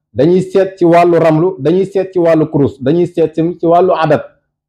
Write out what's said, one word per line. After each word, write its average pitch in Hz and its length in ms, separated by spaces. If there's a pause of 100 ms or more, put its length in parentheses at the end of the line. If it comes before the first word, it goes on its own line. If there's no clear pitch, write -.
(140)
dañuy 165 280
seet 190 360
ci 175 80
wàllu 170 340
ramlu, 165 400
dañuy 170 260
seet 190 260
ci 180 80
wàllu 165 300
kurus, 139 320
dañuy 165 260
seet 165 280
ci, 170 240
ci 170 60
wàllu 175 280
adat. 156 300 (460)